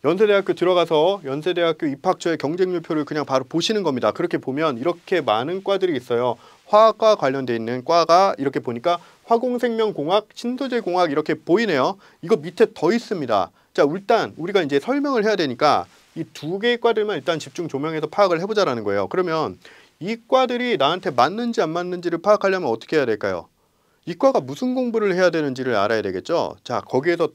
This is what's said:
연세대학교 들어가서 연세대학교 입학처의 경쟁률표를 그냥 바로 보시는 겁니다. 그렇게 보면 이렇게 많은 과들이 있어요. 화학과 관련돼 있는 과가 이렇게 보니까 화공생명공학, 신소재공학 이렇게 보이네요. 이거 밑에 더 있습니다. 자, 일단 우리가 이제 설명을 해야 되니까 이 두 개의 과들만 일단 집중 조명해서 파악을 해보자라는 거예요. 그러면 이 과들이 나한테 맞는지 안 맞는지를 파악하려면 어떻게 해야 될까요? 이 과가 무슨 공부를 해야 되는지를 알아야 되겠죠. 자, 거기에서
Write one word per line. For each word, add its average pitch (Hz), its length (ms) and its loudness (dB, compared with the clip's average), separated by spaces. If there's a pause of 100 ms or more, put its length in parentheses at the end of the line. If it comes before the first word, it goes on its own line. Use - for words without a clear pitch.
연세대학교 190 500 2
들어가서 175 720 2
연세대학교 165 640 -2
입학처의 165 500 -2
경쟁률표를 165 680 -2
그냥 147 200 -6
바로 135 180 0
보시는 185 380 -2
겁니다. 123 300 0
그렇게 170 260 -4
보면 143 400 -2
이렇게 170 420 -2
많은 139 440 -2
과들이 185 340 0
있어요. 120 400 -2 (300)
화학과 214 480 4
관련돼 135 400 -2
있는 117 280 -4
과가 170 540 4
이렇게 139 220 -2
보니까 131 400 -2 (240)
화공생명공학, 226 1120 0
신소재공학 240 760 -2
이렇게 151 220 0
보이네요. 175 640 2 (240)
이거 170 140 2
밑에 175 400 0
더 165 180 2
있습니다. 127 580 -2 (220)
자, 160 180 4
일단 202 460 0
우리가 190 240 0
이제 143 180 0
설명을 269 440 0
해야 214 120 2
되니까 135 520 2 (280)
이 160 80 -8 (100)
두 170 260 -8
개의 240 200 0
과들만 220 380 0
일단 160 220 -4
집중 160 280 -10
조명해서 151 400 -4
파악을 180 340 2
해보자라는 180 440 0
거예요. 101 220 0
그러면 160 520 -2 (400)
이 208 180 -6 (100)
과들이 247 500 0
나한테 165 340 0
맞는지 202 500 0
안 160 100 0
맞는지를 175 480 -4
파악하려면 190 500 2
어떻게 113 260 -4
해야 143 100 2
될까요? 101 420 -4 (580)
이 165 80 -8
과가 262 260 2
무슨 147 360 -4
공부를 226 400 -2
해야 180 140 4
되는지를 131 460 -2
알아야 107 260 2
되겠죠. 98 600 -4
자, 113 180 -4
거기에서 165 540 -2